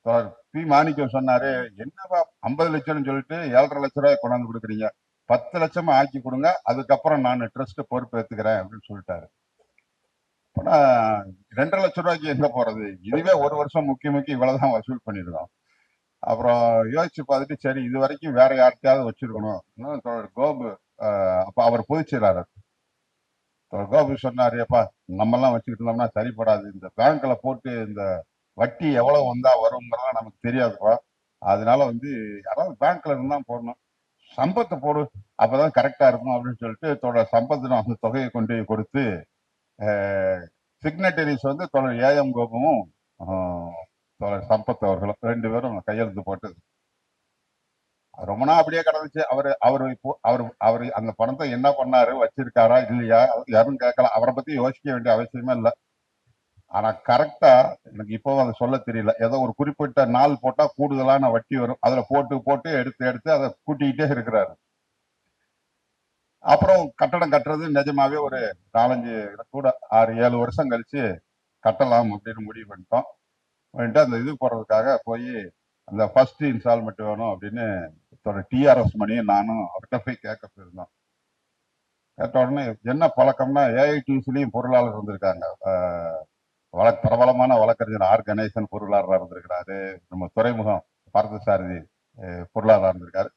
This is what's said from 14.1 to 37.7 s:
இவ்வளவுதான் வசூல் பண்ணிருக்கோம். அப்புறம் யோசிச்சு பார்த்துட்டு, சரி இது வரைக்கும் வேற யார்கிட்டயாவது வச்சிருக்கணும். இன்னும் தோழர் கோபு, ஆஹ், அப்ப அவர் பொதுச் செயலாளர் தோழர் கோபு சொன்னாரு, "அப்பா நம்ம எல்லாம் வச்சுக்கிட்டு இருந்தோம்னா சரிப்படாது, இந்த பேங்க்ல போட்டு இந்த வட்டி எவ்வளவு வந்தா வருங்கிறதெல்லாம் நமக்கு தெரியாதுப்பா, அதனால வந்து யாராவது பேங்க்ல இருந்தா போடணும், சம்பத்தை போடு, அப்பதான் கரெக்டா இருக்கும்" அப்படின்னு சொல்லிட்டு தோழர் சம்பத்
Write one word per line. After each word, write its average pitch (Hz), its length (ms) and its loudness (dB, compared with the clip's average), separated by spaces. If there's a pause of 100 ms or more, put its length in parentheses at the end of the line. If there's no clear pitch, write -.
இவ்வளவுதான் 131 400 0
வசூல் 117 360 -4
பண்ணிருக்கோம். 87 380 -10 (720)
அப்புறம் 117 760 2
யோசிச்சு 165 360 -4
பார்த்துட்டு, 139 300 -2
சரி 135 240 -4
இது 123 160 -4
வரைக்கும் 143 340 -2
வேற 131 220 6
யார்கிட்டயாவது 131 560 4
வச்சிருக்கணும். 107 480 -8 (160)
இன்னும் 135 280 -10
தோழர் 113 340 -8
கோபு, 127 400 -4 (220)
ஆஹ், 95 460 0
அப்ப 107 200 0
அவர் 117 220 2
பொதுச் 156 200 -2
செயலாளர் 98 400 0 (1200)
தோழர் 101 200 -8
கோபு 139 340 2
சொன்னாரு, 120 380 0
"அப்பா 117 300 2 (140)
நம்ம 107 320 0
எல்லாம் 131 160 2
வச்சுக்கிட்டு 117 320 -6
இருந்தோம்னா 117 300 -2
சரிப்படாது, 110 580 0
இந்த 92 240 -16
பேங்க்ல 131 380 2
போட்டு 127 380 -8
இந்த 101 520 -6 (280)
வட்டி 123 400 -2
எவ்வளவு 135 340 4
வந்தா 123 240 2 (120)
வருங்கிறதெல்லாம் 123 500 -2
நமக்கு 113 280 -8
தெரியாதுப்பா, 117 560 2 (420)
அதனால 107 460 2
வந்து 117 600 -8
யாராவது 139 360 -4
பேங்க்ல 160 280 0
இருந்தா 139 400 -4
போடணும், 117 320 -10 (560)
சம்பத்தை 180 440 -2
போடு, 147 300 -2 (320)
அப்பதான் 135 360 2
கரெக்டா 135 300 4
இருக்கும்" 123 360 -2
அப்படின்னு 123 120 -8
சொல்லிட்டு 120 420 -6
தோழர் 120 340 0
சம்பத் 127 440 0